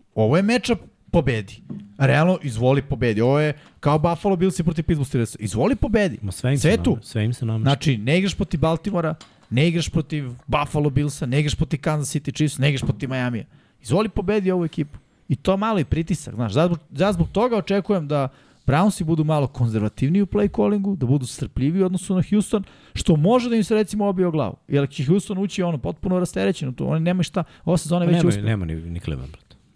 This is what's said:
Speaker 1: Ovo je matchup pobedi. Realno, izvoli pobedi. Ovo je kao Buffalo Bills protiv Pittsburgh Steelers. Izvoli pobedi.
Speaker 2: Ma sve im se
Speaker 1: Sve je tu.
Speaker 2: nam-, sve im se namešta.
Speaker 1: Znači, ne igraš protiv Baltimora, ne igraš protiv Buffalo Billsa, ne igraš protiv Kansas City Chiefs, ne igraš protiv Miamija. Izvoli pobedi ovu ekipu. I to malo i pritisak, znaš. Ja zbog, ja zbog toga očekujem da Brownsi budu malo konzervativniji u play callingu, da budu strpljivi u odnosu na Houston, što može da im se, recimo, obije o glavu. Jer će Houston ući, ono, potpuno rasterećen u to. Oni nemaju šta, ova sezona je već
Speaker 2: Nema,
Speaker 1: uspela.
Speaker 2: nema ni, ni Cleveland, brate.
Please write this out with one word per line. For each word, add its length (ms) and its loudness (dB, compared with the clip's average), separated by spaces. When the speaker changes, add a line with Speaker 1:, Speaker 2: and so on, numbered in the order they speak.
Speaker 1:
Ovo 220 2
je 60 4
matchup 360 0
pobedi. 520 0
Realno, 440 4
izvoli 400 2
pobedi. 380 0
Ovo 200 4
je 120 0
kao 180 2
Buffalo 380 0
Bills 200 0
protiv 260 0
Pittsburgh 260 0
Steelers. 280 -2
Izvoli 400 0
pobedi. 440 0
Speaker 2:
Ma 120 -6
sve 180 -2
im 60 2
se 40 -2
Speaker 1:
Sve 100 4
je 80 4
tu. 140 0
Speaker 2:
nam-, 100 -4
sve 220 -2
im 80 0
se 140 -6
namešta. 180 -2
Speaker 1:
Znači, 340 2
ne 200 0
igraš 160 0
protiv 260 -4
Baltimora, 540 -2
ne 180 2
igraš 200 0
protiv 420 -4
Buffalo 440 0
Billsa, 360 -2
ne 140 2
igraš 140 0
protiv 260 -2
Kansas 340 -2
City 180 -4
Chiefs, 260 -2
ne 100 2
igraš 140 0
protiv 280 -4
Miamija. 340 -4
Izvoli 260 0
pobedi 420 0
ovu 140 0
ekipu. 340 -6
I 80 0
to 200 0
malo 220 0
i 80 0
pritisak, 480 -4
znaš. 180 -2
Ja 140 4
zbog, 120 -2
ja 200 0
zbog 160 0
toga 280 0
očekujem 520 -2
da 200 0
Brownsi 380 2
budu 200 2
malo 220 2
konzervativniji 760 0
u 40 0
play 300 0
callingu, 400 0
da 100 -2
budu 200 2
strpljivi 560 -2
u 40 4
odnosu 280 -2
na 100 2
Houston, 400 0
što 220 2
može 320 4
da 80 0
im 80 2
se, 100 0
recimo, 320 0
obije 200 2
o 40 0
glavu. 260 -2
Jer 200 2
će 160 -6
Houston 340 2
ući, 240 -4
ono, 160 -2
potpuno 400 -2
rasterećen 500 -2
u 40 -4
to. 140 -6
Oni 140 0
nemaju 240 2
šta, 200 -2
ova 120 2
sezona 280 0
je 20 0
već 100 4
Speaker 2:
Nema, 120 4
Speaker 1:
uspela. 180 0
Speaker 2:
nema 180 0
ni, 120 -4
ni 240 -8
Cleveland, 320 -8
brate. 240 -20